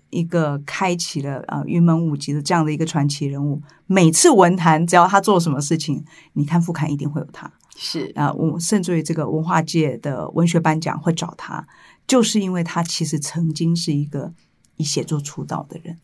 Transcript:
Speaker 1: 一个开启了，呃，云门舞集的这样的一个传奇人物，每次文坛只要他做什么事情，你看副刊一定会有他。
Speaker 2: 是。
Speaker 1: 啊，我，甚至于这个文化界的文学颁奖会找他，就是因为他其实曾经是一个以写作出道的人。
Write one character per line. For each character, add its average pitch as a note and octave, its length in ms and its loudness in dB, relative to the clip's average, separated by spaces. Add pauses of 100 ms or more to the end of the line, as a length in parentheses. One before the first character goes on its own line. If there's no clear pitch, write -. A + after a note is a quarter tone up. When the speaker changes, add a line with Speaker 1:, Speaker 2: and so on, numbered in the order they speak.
(100)
Speaker 1:
一 E3+ 120 -2
个 D#3+ 420 -2
开 F3+ 320 -2
启 E3+ 240 -6
了， C#3+ 180 -6 (100)
呃， C#3+ 180 -6
云 E3+ 160 2
门 E3 240 4
舞 D3+ 100 -2
集 C#3+ 160 -6
的 D3+ 80 -2
这 D3 140 -2
样 E3 100 4
的 D3+ 80 -2
一 D3+ 40 -4
个 D#3 100 -2
传 D3 220 0
奇 C#3+ 180 -6
人 C#3+ 180 -4
物， C#3+ 160 -2 (260)
每 F#3 240 6
次 D#3+ 200 6
文 F#3 260 6
坛 E3 300 4
只 E3+ 100 4
要 F3 100 8
他 G3 140 4
做 G3 180 4
什 E3+ 120 0
么 C#3+ 100 -2
事 D3 160 0
情， D#3+ 260 -4 (320)
你 D3 100 0
看 E3 160 2
副 E3+ 120 0
刊 C#3+ 180 -2
一 C#3+ 60 -2
定 C#3+ 140 -4
会 D3 100 -6
有 - 120 -8
他。 - 180 -18 (260)
Speaker 2:
是。 - 380 -8
Speaker 1:
啊， C#3+ 180 -2
我， D#3+ 280 -2
甚 F#3+ 220 0
至 F3 140 -2
于 D#3+ 60 0
这 D#3 100 -4
个 D#3 160 -4
文 D#3 140 -2
化 E3 180 2
界 D#3 380 0
的 B2+ 320 -6
文 E3 160 2
学 E3+ 140 2
颁 D#3+ 200 2
奖 - 180 -4
会 - 140 0
找 E3 240 -6
他， - 300 -12 (400)
就 B3+ 160 6
是 A3 180 2
因 F#3+ 120 -2
为 F3 100 0
他 E3+ 200 -4
其 E3+ 220 -4
实 D3+ 140 -2
曾 D#3+ 340 -4
经 E3 240 0
是 E3+ 160 -2
一 C#3+ 140 0
个 C#3+ 260 -8 (440)
以 D#3 80 -4
写 D3+ 200 -4
作 D3 160 -4
出 D3 240 -10
道 D3 240 -10
的 - 140 -14
人。 E3+ 220 -14